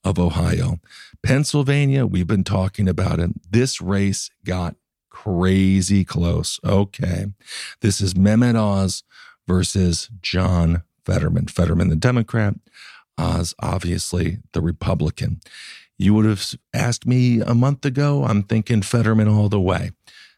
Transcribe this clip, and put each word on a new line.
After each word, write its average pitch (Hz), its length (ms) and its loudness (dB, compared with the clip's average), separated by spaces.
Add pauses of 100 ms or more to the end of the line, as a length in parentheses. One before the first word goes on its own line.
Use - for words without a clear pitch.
of 95 160 -2
Ohio. 85 600 0 (440)
Pennsylvania, 139 800 2
we've 92 220 0
been 95 160 2
talking 95 440 -2
about 85 320 0
it. 87 120 0 (180)
This 120 320 0
race 98 480 -2 (160)
got 90 300 -4 (340)
crazy 95 920 2
close. 85 600 -2
Okay. 98 640 -2 (540)
This 104 200 0
is 92 120 -2
Mehmet 110 420 4
Oz 98 480 0 (440)
versus 90 640 0 (120)
John 87 600 0 (220)
Fetterman. 82 420 -2
Fetterman, 85 420 0
the 80 60 2
Democrat, 113 600 0 (640)
Oz, 85 420 -2
obviously, 90 800 -4 (140)
the - 80 -2
Republican. - 800 -4 (560)
You 98 160 2
would 107 120 4
have 104 140 0
s-, - 180 -10 (160)
asked 120 320 -2
me 123 360 2
a 117 140 0
month 135 300 2
ago, 143 380 0
I'm 104 200 0
thinking 113 380 0
Fetterman 110 460 2
all 104 220 4
the 104 100 0
way. 92 320 0 (460)